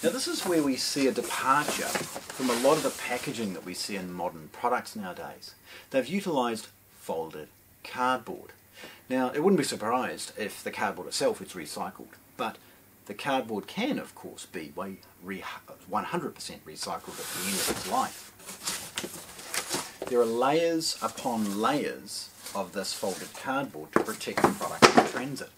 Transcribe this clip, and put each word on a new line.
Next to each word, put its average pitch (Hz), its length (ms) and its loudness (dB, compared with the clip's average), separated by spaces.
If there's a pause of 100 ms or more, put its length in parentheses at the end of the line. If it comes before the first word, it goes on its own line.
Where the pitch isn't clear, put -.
Now 247 60 8
this 254 180 -2
is 330 180 -2
where 170 160 6
we 135 140 4
see 135 320 4
a 120 40 4
departure - 760 2
from - 600 -2
a 120 60 6
lot 135 220 8
of 143 80 0
the 127 60 4
packaging 113 640 -2
that 85 100 -10
we 90 100 -6
see 101 220 -6
in 92 160 -6
modern 80 400 -6
products - 420 -2
nowadays. - 640 -10 (340)
They've 254 160 2
utilised 139 640 0 (320)
folded 80 480 -6 (340)
cardboard. 127 720 -2 (560)
Now, 127 220 2
it 151 100 -2
wouldn't 185 180 8
be 139 60 4
surprised 107 720 -2
if 107 240 -6
the 107 80 -4
cardboard 95 380 -2
itself 120 340 0
is - 120 -12
recycled, - 600 -8 (220)
but - 200 -4 (500)
the 101 80 -8
cardboard 113 520 -2
can, 233 320 -2
of - 160 -10
course, - 320 -14
be 80 300 -10
way 95 240 -8 (240)
re-, 95 180 -6 (460)
one 95 160 0
hundred - 320 -4
percent - 280 -12
recycled 85 540 -8
at 82 80 -8
the 90 200 -4
end 98 120 0
of - 120 0
its - 180 -4
life. - 400 0 (1800)
There 123 140 4
are 117 40 8
layers 156 800 4
upon 107 580 0
layers 95 680 0 (240)
of 95 180 -2
this 95 200 -4
folded 90 420 -4
cardboard 131 580 -4
to - 100 6
protect - 400 -2
the - 60 8
product - 360 4 (120)
in - 100 8
transit. 131 520 -4